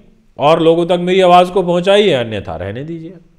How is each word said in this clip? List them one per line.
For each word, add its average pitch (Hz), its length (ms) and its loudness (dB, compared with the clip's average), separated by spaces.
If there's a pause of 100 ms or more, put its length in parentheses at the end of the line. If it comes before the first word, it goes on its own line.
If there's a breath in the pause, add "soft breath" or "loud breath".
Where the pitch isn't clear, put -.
(400)
और 156 220 2
लोगों 165 240 2
तक 175 140 -2
मेरी 185 220 0
आवाज़ 180 300 4
को 196 120 0
पहुंचाइए, 180 500 2
अन्यथा 107 420 -6
रहने 98 280 -10
दीजिए। 165 300 -14 (260)